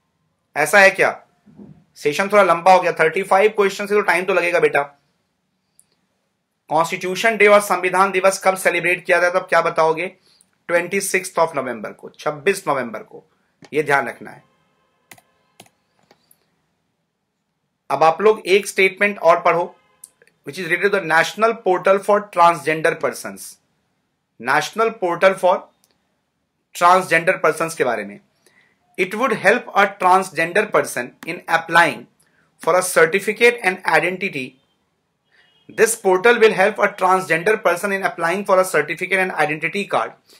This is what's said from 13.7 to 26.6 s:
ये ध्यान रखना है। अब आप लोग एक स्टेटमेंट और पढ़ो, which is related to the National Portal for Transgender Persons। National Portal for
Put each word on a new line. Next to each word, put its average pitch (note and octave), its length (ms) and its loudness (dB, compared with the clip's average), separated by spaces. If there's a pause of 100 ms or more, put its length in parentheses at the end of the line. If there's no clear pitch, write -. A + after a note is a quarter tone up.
ये D3 100 -2
ध्यान C#3 240 0
रखना G#2+ 240 -14
है। C#3 120 -20 (3500)
अब C#3 140 0
आप E3 180 2
लोग G#3+ 260 2
एक G3 200 2
स्टेटमेंट G3 520 -2
और E3+ 220 4
पढ़ो, F3+ 340 0 (720)
which C#3+ 120 -12
is F3+ 80 -8
related F3 240 0
to G3 80 0
the E3 120 -6
National G3 420 0 (100)
Portal F#3+ 420 2
for G#3 120 2 (180)
Transgender D#3+ 560 2 (120)
Persons। A2+ 440 -8 (920)
National D3+ 520 -2 (120)
Portal F#3 400 0
for F#3 120 2 (1200)